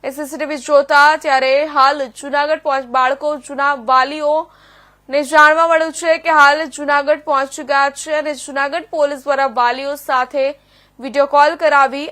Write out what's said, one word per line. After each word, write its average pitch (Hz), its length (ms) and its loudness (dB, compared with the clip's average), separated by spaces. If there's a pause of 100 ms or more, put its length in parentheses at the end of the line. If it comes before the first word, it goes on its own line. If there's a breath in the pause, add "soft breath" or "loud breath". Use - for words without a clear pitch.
એ 277 80 -6
સી 285 140 -10
સી 277 120 -12
ટી 294 140 -6
વી 277 100 -8
જોતા 285 560 4
ત્યારે 269 320 0 (240)
હાલ 277 320 2 (140)
જૂનાગઢ 294 420 -2
પહોંચ-, 269 260 -4
બાળકો 269 440 -2 (160)
જૂના 277 240 -2 (180)
વાલીઓને 294 1300 -4
જાણવા 311 440 4
મળ્યું 320 300 0
છે 330 200 0
કે 330 200 0
હાલ 294 320 6
જૂનાગઢ 285 560 -2
પહોંચી 277 460 -4
ગયા 277 240 2
છે 302 240 -6
અને 302 160 -4
જૂનાગઢ 277 540 -6
પોલીસ 285 360 -2
દ્વારા 277 320 0
વાલીઓ 262 400 -2
સાથે 269 480 -2 (540 soft breath)
વીડિયો 269 260 0
કોલ 285 300 4
કરાવી 285 560 0